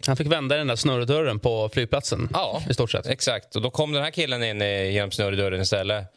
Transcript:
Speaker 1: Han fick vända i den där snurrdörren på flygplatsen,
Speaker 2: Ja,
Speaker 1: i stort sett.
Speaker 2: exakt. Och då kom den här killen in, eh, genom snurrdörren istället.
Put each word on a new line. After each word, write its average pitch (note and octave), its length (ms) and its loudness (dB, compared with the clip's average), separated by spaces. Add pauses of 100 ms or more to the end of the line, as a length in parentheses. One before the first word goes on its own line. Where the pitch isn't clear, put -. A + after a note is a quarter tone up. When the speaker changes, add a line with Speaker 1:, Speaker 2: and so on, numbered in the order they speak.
Speaker 1:
Han C3+ 100 2
fick D3 100 -2
vända C#3+ 280 0
i D3+ 40 2
den D3+ 80 -2
där A#2+ 100 0
snurrdörren B2+ 640 2
på A2 300 2
flygplatsen, - 640 0
Speaker 2:
Ja, D3+ 380 -2
Speaker 1:
i B2 40 0
stort A#2 160 0
sett. - 160 -2
Speaker 2:
exakt. - 500 -2
Och - 60 0
då B2+ 80 -2
kom D3+ 220 0
den C#3+ 100 0
här D#3 80 -4
killen C3 340 -2
in, G#2+ 180 -2
eh, G2+ 280 0
genom G2+ 200 0
snurrdörren G2 500 0
istället. G2 460 0 (100)